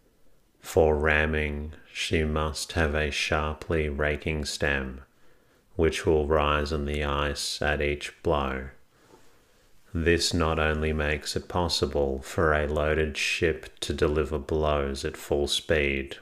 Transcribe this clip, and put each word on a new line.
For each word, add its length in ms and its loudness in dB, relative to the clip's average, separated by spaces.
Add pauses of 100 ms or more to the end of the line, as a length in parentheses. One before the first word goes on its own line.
(600)
For 380 4
ramming, 760 0 (200)
she 300 0
must 480 -2
have 240 2
a 160 0
sharply 800 0
raking 560 -2
stem, 560 -2 (720)
which 280 2
will 220 4
rise 480 2
on 120 -2
the 180 -2
ice 580 -2
at 180 0
each 320 -2 (120)
blow. 460 0 (1200)
This 400 2
not 260 2
only 340 2
makes 420 -2
it 120 -6
possible 760 0
for 320 2
a 140 2
loaded 500 0
ship 600 -2
to 140 -4
deliver 440 0
blows 680 -2
at 120 -6
full 300 0
speed 760 0